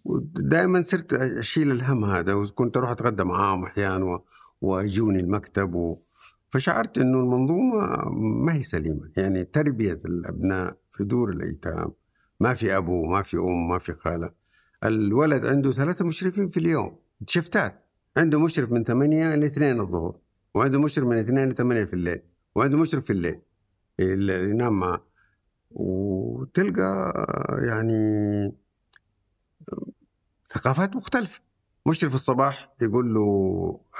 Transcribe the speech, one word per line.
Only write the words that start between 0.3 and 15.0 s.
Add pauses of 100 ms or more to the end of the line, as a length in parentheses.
صرت
أشيل
الهم
هذا،
وكنت
أروح
أتغدى
معاهم
أحيانا
و-، (360)
ويجوني
المكتب
و-، (480)
فشعرت
إنه
المنظومة (360)
ما
هي
سليمة.
يعني
تربية
الأبناء (140)
في
دور
الأيتام، (480)
ما
في
أبو،
ما
في
أم،
ما
في
خالة. (540)
الولد